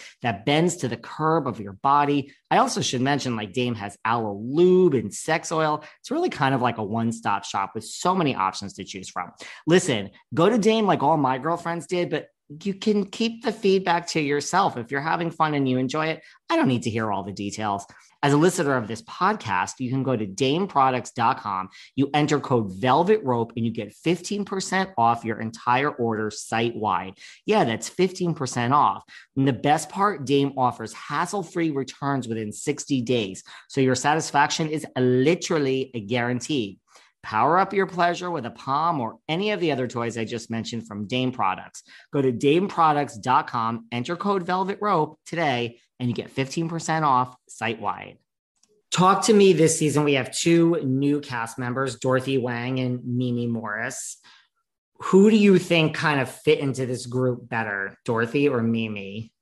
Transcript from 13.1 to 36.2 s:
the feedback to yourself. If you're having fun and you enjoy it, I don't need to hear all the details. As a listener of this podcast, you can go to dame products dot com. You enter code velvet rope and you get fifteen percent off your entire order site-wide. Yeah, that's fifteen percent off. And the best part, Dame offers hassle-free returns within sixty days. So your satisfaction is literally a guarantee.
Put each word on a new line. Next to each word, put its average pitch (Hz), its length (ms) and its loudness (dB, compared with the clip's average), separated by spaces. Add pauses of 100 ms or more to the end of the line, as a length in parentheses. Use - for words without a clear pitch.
the 240 80 -2
feedback 190 580 2
to 165 120 -2
yourself. 147 560 0
If 117 160 -8
you're 139 80 -2
having 165 320 -2
fun 156 220 0
and 139 140 0
you 127 100 2
enjoy 151 300 -2
it, 160 140 -6 (260)
I 339 60 0
don't 320 140 2
need 123 160 0
to 120 60 -2
hear 110 200 -2
all 98 140 -4
the 98 80 -8
details. 101 520 -4 (380)
As 143 100 4
a 147 60 6
listener 165 400 4
of 107 100 -6
this 113 140 -8
podcast, 107 800 -2
you 123 100 -4
can 135 120 -2
go 127 140 0
to 107 80 -2
dame 135 420 0
products 131 440 0
dot 123 320 0
com. 95 260 -6 (260)
You 139 200 0
enter 147 260 2
code 113 320 0
velvet 147 500 2
rope 117 320 -2
and 117 120 -2
you 117 40 -2
get 107 220 -8
fifteen 190 540 -4
percent 190 500 -2
off 117 300 2
your 110 140 -4
entire 123 500 0
order 110 400 -2
site-wide. 104 880 -2 (260)
Yeah, 202 200 2
that's 113 260 -4
fifteen 180 420 -2
percent 123 400 -2
off. 127 320 2 (320)
And 135 100 2
the 139 60 4
best 139 380 0
part, 190 340 -2
Dame 139 320 2
offers 120 380 -2
hassle-free 170 800 -4
returns 135 540 -4
within 110 240 -6
sixty 135 520 -4
days. 113 420 -2 (240)
So 139 140 0
your 131 120 4
satisfaction 151 760 0
is 151 160 -6 (100)
literally 131 960 2
a 117 80 -6
guarantee. 120 800 -2 (440)